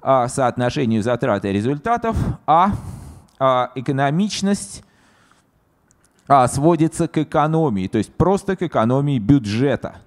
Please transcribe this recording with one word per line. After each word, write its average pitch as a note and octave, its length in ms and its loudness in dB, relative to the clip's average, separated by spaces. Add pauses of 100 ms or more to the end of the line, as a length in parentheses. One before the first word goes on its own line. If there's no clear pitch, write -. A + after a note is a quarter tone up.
а, B2+ 260 2
соотношению B2 720 0
затрат A#2 420 0
и G2 80 0
результатов, F3 640 -2 (300)
а, E3+ 240 4 (680)
а, B2+ 360 0
экономичность, D3 1080 -4 (1400)
а, C3+ 180 6
сводится D#3 640 0
к - 100 -4
экономии, D3+ 680 0
то G#3+ 100 -2
есть - 160 -4
просто F#3+ 400 0
к F#3 80 -8
экономии C3+ 560 0
бюджета A2+ 800 0 (100)